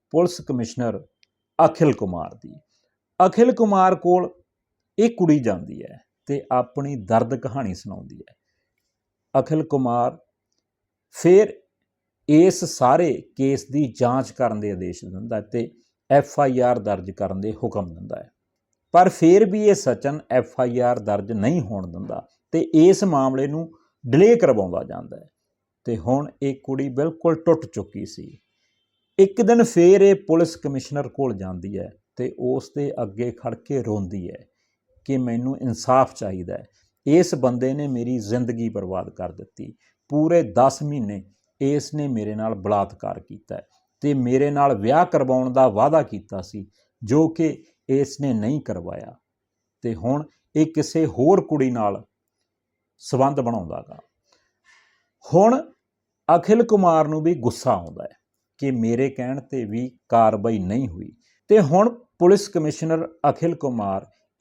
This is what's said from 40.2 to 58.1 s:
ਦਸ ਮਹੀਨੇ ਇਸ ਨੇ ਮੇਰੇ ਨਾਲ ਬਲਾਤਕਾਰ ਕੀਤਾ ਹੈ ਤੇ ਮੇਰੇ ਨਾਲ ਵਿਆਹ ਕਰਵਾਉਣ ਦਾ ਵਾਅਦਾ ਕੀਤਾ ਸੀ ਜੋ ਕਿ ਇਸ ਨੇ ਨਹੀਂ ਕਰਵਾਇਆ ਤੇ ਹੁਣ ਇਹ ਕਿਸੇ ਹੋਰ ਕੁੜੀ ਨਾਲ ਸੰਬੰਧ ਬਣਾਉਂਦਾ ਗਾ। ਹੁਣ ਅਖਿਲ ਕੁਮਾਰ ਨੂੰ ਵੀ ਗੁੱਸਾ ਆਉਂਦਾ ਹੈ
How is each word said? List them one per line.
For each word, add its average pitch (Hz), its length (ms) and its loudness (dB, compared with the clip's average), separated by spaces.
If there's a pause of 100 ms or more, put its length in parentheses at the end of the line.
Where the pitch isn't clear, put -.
ਦਸ 131 300 2
ਮਹੀਨੇ 110 400 -6 (380)
ਇਸ 143 320 -2
ਨੇ 147 140 -6
ਮੇਰੇ 107 280 -6
ਨਾਲ 110 200 -4
ਬਲਾਤਕਾਰ 98 640 -4
ਕੀਤਾ - 360 -18
ਹੈ - 120 -14 (360)
ਤੇ 147 100 0
ਮੇਰੇ 131 380 0
ਨਾਲ 139 260 2
ਵਿਆਹ 135 280 2
ਕਰਵਾਉਣ 131 480 0
ਦਾ 131 160 4
ਵਾਅਦਾ 135 340 2
ਕੀਤਾ - 380 -12
ਸੀ 95 240 -14 (360)
ਜੋ 143 280 2
ਕਿ 160 180 -2 (420)
ਇਸ 139 320 -2
ਨੇ 139 120 -2
ਨਹੀਂ 113 280 -4
ਕਰਵਾਇਆ - 520 -12 (720)
ਤੇ 117 120 -4
ਹੁਣ 127 280 -4 (320)
ਇਹ 156 100 4
ਕਿਸੇ 160 420 -2
ਹੋਰ 165 340 2
ਕੁੜੀ 135 300 -2
ਨਾਲ 107 320 -4 (1000)
ਸੰਬੰਧ 139 360 0
ਬਣਾਉਂਦਾ 117 500 -6
ਗਾ। - 80 -20 (1300)
ਹੁਣ 226 360 4 (680)
ਅਖਿਲ 196 340 4
ਕੁਮਾਰ 180 440 4
ਨੂੰ 156 160 -4
ਵੀ 165 120 2
ਗੁੱਸਾ 120 380 -2
ਆਉਂਦਾ 85 300 -8
ਹੈ - 120 -16 (440)